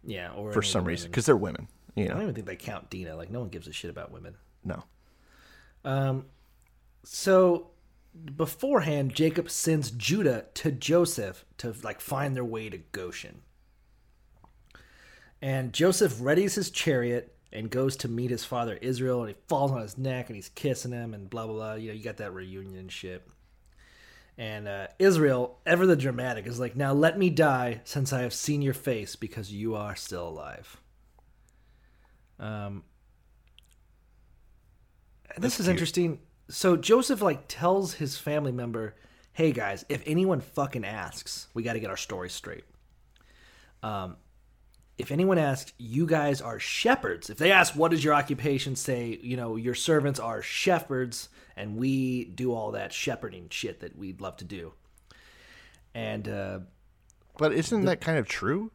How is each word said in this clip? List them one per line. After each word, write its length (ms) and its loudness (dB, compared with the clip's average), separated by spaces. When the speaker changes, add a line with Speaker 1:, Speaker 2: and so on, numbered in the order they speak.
Speaker 1:
Yeah, 280 -10
or 220 -8
Speaker 2:
For 60 2
Speaker 1:
any 80 0
of 40 -2
Speaker 2:
some 140 2
Speaker 1:
the 40 -2
Speaker 2:
reason, 180 -4
Speaker 1:
women. 60 -12
Speaker 2:
'cause 120 0
they're 100 10
women, 320 -2
you 100 0
Speaker 1:
I 20 -2
don't 100 -2
Speaker 2:
know. 60 -4
Speaker 1:
even 120 -4
think 120 -10
they 80 -8
count 340 -12
Dinah. 280 -10
Like, 120 -12
no 120 -6
one 80 -8
gives 180 -12
a 60 -16
shit 180 -8
about 200 -12
women. 260 -16
Speaker 2:
No. 200 -8
Speaker 1:
Um, 440 0
so 680 6
beforehand, 760 2
Jacob 360 2
sends 420 0
Judah 540 2
to 160 0
Joseph 720 2
to, 160 -6
like, 160 -8
find 360 -2
their 100 -2
way 240 -6
to 80 -10
Goshen. 640 -12
And 320 -2
Joseph 480 4
readies 340 2
his 160 -2
chariot 640 0
and 200 -8
goes 260 0
to 100 -6
meet 240 -2
his 120 -4
father 380 -4
Israel, 420 0
and 60 -6
he 60 -12
falls 240 2
on 100 -2
his 160 -10
neck 320 -4
and 60 -10
he's 140 -14
kissing 420 -2
him 220 -8
and 160 -12
blah, 160 -6
blah, 100 -6
blah. 200 -6
You 140 -8
know, 40 -10
you 100 -12
got 140 -8
that 160 -8
reunion 440 -12
and 140 -14
shit. 360 -12
And, 300 -8
uh, 200 -6
Israel, 680 6
ever 220 6
the 80 10
dramatic, 500 -2
is 140 -6
like, 160 -4
"Now 180 2
let 240 6
me 140 6
die 540 4
since 280 -2
I 80 0
have 120 -2
seen 280 -2
your 140 2
face 400 -4
because 360 -10
you 240 -4
are 200 -6
still 320 -8
alive." 520 -12
Um, 440 -8
this 80 -12
Speaker 2:
That's 240 0
Speaker 1:
is 40 2
Speaker 2:
cute. 80 4
Speaker 1:
interesting. 460 0
So 280 4
Joseph, 440 4
like, 260 2
tells 480 2
his 220 -4
family 340 -2
member, 440 -6
"Hey 180 4
guys, 380 -2
if 160 -2
anyone 360 4
fucking 440 -4
asks, 680 -10
we 100 -2
gotta 160 -2
get 100 -4
our 80 -4
story 320 -6
straight. 340 -12
Um, 340 -6
if 140 -6
anyone 260 4
asks, 400 0
you 300 0
guys 340 2
are 180 -8
shepherds. 720 0
If 80 -12
they 140 6
ask, 240 8
'What 180 6
is 100 2
your 100 6
occupation?' 640 2
say, 460 -2
you 160 -4
know, 180 -4
'Your 200 -2
servants 440 2
are 220 -4
shepherds, 880 0
and 200 -8
we 500 0
do 280 -2
all 180 -4
that 220 -6
shepherding 560 -6
shit 320 -8
that 140 -14
we'd 260 -12
love 160 -10
to 80 -14
do.'" 280 -12
And, 340 -6
uh, 320 -6
Speaker 2:
But 160 4
isn't 280 2
Speaker 1:
the 60 4
Speaker 2:
that 140 2
kind 160 2
of 100 0
true? 480 -2